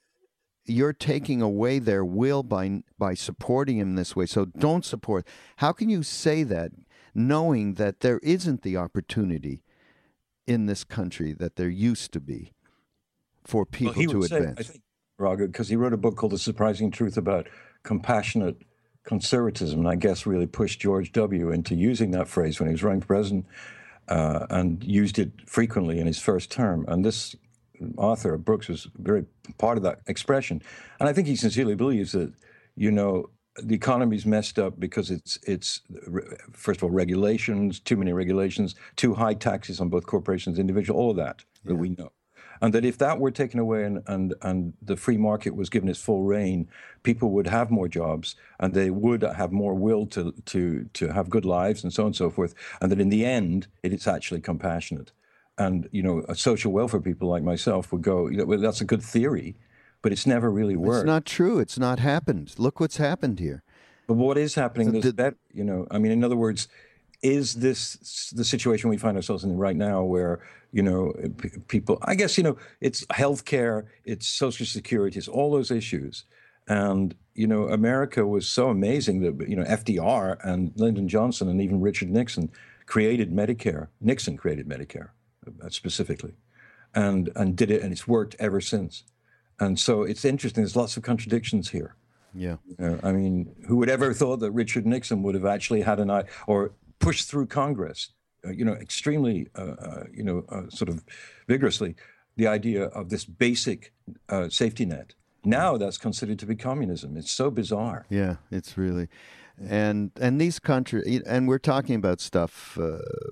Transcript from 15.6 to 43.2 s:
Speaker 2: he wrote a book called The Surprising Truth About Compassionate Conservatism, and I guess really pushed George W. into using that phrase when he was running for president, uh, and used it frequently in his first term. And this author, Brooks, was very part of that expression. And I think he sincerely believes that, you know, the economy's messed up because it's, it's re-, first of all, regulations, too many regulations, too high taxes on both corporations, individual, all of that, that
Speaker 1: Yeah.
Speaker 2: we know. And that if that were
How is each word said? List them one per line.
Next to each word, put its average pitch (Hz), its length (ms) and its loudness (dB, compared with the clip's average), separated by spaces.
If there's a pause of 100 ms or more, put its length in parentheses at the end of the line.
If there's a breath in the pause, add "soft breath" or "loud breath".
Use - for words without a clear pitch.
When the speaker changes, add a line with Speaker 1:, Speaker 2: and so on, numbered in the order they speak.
Speaker 2:
he 110 60 0
wrote 120 180 2
a 110 40 0
book 104 200 2
called 104 160 0
The 98 40 -2
Surprising 107 540 0
Truth 110 260 -2
About 92 300 0 (360 loud breath)
Compassionate 107 800 -2 (420)
Conservatism, 101 760 0
and 87 100 2
I 85 60 2
guess 90 320 0
really 90 200 0
pushed - 320 -2
George 95 340 0
W. 95 380 0
into 82 220 -2
using 107 380 2
that 90 160 0
phrase 80 320 0
when 80 100 0
he 80 40 2
was 82 100 -2
running 95 180 2
for - 60 -10
president, 98 380 2 (600 loud breath)
uh, 78 440 0
and 90 320 0
used 101 340 2
it 98 140 0 (160)
frequently 95 520 0
in 82 60 0
his 80 140 0
first 95 320 -2
term. 95 360 0
And 90 160 0
this - 320 -2 (640)
author, 104 400 0
Brooks, 101 300 0
was 82 200 -8 (100)
very 98 280 0 (320)
part 117 200 2
of 98 60 -2
that 87 240 0
expression. 113 540 -2 (380 loud breath)
And 143 100 4
I 143 40 0
think 165 140 2
he 139 80 2
sincerely 110 400 2
believes 110 380 0
that, 87 200 0 (420 soft breath)
you 104 140 2
know, 101 400 2 (320)
the 113 140 0
economy's 120 500 2
messed 107 320 0
up 95 220 0
because 90 320 -2
it's, - 320 -6
it's - 380 -4 (260)
re-, 87 160 -4 (280)
first - 280 -4
of 95 60 -2
all, 87 40 2
regulations, 98 920 0
too - 180 0
many 92 160 0
regulations, 92 600 0 (200 loud breath)
too 120 180 2
high 110 200 2
taxes 98 480 -4
on 90 80 0
both 87 160 0
corporations, 90 520 -2
individual, 95 420 0
all 120 120 2
of 95 60 0
that, 73 260 -4 (220)
that 90 80 0
Speaker 1:
Yeah. 85 60 0
Speaker 2:
we 90 100 -2
know. 87 220 -10 (500 loud breath)
And 110 120 4
that 117 120 4
if 123 140 0
that 143 200 2
were 135 120 2